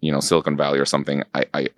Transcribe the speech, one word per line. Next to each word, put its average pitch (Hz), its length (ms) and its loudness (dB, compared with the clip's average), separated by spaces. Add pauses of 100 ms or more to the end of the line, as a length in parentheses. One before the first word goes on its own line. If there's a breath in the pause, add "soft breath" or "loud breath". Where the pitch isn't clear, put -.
you 78 100 0
know, 71 80 0
Silicon 78 380 2
Valley 71 220 2
or 69 60 0
something, 71 380 0 (100)
I, 67 200 0
I, 65 240 -2